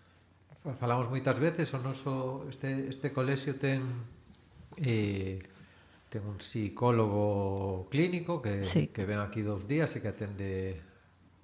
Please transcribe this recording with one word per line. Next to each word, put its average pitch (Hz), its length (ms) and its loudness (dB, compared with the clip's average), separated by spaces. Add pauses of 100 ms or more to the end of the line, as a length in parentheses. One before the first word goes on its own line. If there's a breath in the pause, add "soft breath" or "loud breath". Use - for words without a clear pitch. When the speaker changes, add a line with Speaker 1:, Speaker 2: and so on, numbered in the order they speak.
(640)
Speaker 1:
Fa-, 135 120 -6
falamos 120 360 0
moitas 131 280 2
veces, 165 360 2
o 135 60 0
noso, 131 680 -4
este, 135 420 -4
este 139 220 -4
colexio 135 420 0
ten, 135 320 2 (880)
eh, 101 640 2 (720 soft breath)
ten 107 140 -4
un 101 180 -6
psicólogo 101 1400 2
clínico 170 560 2
que, 98 240 0
Speaker 2:
Sí. 147 240 2
Speaker 1:
que 98 160 -2
ven 104 140 0
aquí 104 180 -4
dous 104 240 -2
días 143 300 0
e 104 80 -6
que 107 100 -2
atende 95 680 -4 (600 soft breath)